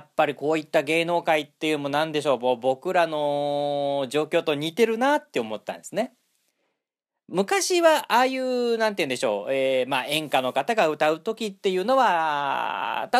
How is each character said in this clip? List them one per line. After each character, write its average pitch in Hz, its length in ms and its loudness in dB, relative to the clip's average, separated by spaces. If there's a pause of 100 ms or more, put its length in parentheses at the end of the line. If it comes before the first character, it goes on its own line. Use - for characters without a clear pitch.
っ - 80 -20
ぱ 156 120 2
り 147 100 -2
こ 143 160 -2
う 160 60 2
い 156 60 -4
っ - 20 -12
た 156 180 2
芸 160 220 0
能 170 180 0
界 160 200 2
っ 147 60 -10
て - 180 -6
い 156 40 2
う 151 80 0
も 143 80 -6
な 143 180 0
ん 160 60 -8
で 147 100 -2
し 143 60 -2
ょ 143 60 4
う、 123 40 2
ぼ-、 123 200 0
僕 131 340 -2
ら 175 160 4
の 143 1000 -2
状 143 140 0
況 160 180 0
と 160 140 0
似 156 200 -4
て 226 100 4
る 220 120 -2
な 277 200 2
っ 294 120 -6
て 143 100 -2
思 110 160 -4
っ - 80 -10
た - 120 -8
ん - 20 -16
で - 80 -20
す - 100 -12
ね。 220 160 -4 (1160)
昔 349 520 0
は 311 300 4
あ 220 80 4
あ 254 60 4
い 262 100 -2
う、 247 420 -2
な 220 120 2
ん 202 60 -8
て 190 80 0
言 - 20 0
う - 20 -4
ん - 20 -4
で 127 60 -2
し - 80 -6
ょ 107 240 -2
う、 135 60 0
え 131 300 2
ー、 123 40 -4
ま 139 120 0
あ、 127 80 -6
演 151 180 -2
歌 135 160 0
の 127 100 -2
方 147 240 -2
が 185 140 2
歌 151 220 0
う 160 100 -4
時 226 240 -6
っ 202 80 -6
て - 160 -4
い 185 80 -2
う 185 80 -2
の 254 100 2
は、 143 1120 0 (100)